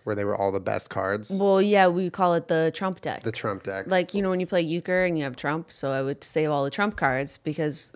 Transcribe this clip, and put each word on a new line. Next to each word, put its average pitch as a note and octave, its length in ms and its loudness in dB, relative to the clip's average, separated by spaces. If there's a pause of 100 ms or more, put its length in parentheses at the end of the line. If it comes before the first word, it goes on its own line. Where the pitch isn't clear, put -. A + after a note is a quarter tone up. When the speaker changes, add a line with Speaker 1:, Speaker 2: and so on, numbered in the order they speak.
Speaker 1:
where G#2+ 100 -2
they G2+ 100 -2
were G2+ 120 0
all G2 160 2
the G2 80 -2
best G2 300 -4
cards. G2+ 420 -2
Speaker 2:
Well, G3 280 4
yeah, G3+ 280 6
we F3+ 200 0
call F3 260 2
it E3 120 0
the D#3+ 260 2
Trump F#3+ 280 -6
deck. - 240 -6
Speaker 1:
The A2 80 -2
Trump G2+ 320 -4
deck. F#2+ 240 -6
Speaker 2:
Like, F#3 260 0
you G3+ 80 0
know, F#3+ 80 0
when F#3 80 0
you F#3 80 -2
play F3+ 160 2
euchre F3 420 0
and F3 140 0
you D3 60 -2
have B2+ 100 -4
Trump, D#3 380 -4
so - 180 -4
I C3+ 120 0
would C#3 200 -4
save D#3 300 0
all D3 100 2
the C#3 80 0
Trump G#3 260 0
cards C#3 420 0
because D3+ 580 -4